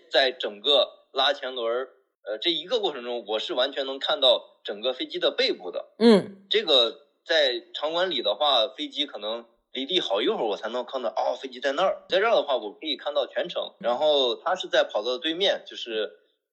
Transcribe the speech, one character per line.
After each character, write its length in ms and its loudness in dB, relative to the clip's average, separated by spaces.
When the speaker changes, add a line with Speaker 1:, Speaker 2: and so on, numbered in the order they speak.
Speaker 1:
在 220 4
整 280 -6
个 280 4
拉 200 2
前 220 -8
轮 100 -4
儿， 240 -2
呃， 140 -6
这 120 -2
一 140 -4
个 160 0
过 120 0
程 120 -10
中， 240 -4
我 100 0
是 160 -6
完 180 2
全 140 -4
能 140 -6
看 200 -2
到 220 6
整 160 -8
个 120 0
飞 140 -8
机 140 -8
的 100 2
背 220 0
部 180 -10
的。 280 -8
Speaker 2:
嗯。 520 4
Speaker 1:
这 140 2
个 420 2
在 380 2
场 200 -4
馆 180 0
里 120 -4
的 120 0
话， 340 2
飞 200 -10
机 180 -6
可 120 -12
能 280 -8
离 140 -6
地 140 -2
好 200 0
一 60 0
会 80 0
儿， 140 -2
我 80 -2
才 120 -8
能 160 -4
看 160 -8
到， 100 -4
哦， 300 -2
飞 80 -10
机 120 -14
在 120 0
那 120 0
儿。 240 0
在 100 2
这 80 4
儿 80 4
的 80 6
话， 140 0
我 160 -6
可 140 -14
以 100 -4
看 180 -6
到 140 2
全 200 -4
程。 300 -6
然 180 0
后 380 4
它 220 -2
是 100 -6
在 160 4
跑 220 -4
道 80 -2
的 60 -4
对 140 -2
面， 320 0
就 120 -18
是 340 -4